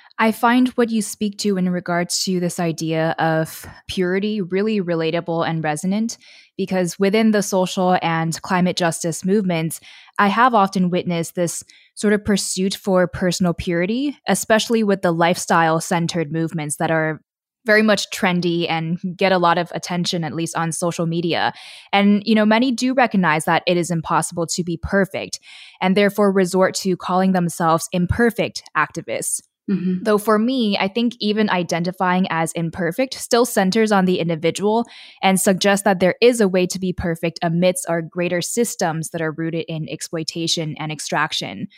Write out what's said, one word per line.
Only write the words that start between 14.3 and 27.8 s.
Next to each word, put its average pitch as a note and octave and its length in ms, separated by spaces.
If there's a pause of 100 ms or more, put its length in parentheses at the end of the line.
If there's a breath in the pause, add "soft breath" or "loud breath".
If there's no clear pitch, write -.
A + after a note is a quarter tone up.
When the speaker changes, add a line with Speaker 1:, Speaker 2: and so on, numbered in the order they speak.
Speaker 1:
with G3 180
the F3 100
lifestyle-centered E3 1160
movements D#3+ 460
that E3 160
are D#3 280 (460)
very G#3+ 160
much G#3 280
trendy F3 580
and D#3+ 320 (160)
get F#3+ 160
a F#3 60
lot E3+ 200
of E3+ 160
attention, F3 480
at D#3 120
least E3 200
on E3 160
social E3+ 360
media. E3 460 (400 loud breath)
And, G3+ 320
you A3 100
know, G#3+ 100
many A3+ 260
do B3+ 240
recognize F#3 520
that E3 200
it F3+ 100
is E3+ 140
impossible E3 580
to - 140
be E3 180
perfect D#3 600 (400 loud breath)
and F#3+ 160
therefore G3+ 340
resort F#3 460
to F#3 200
calling F#3+ 360
themselves E3 580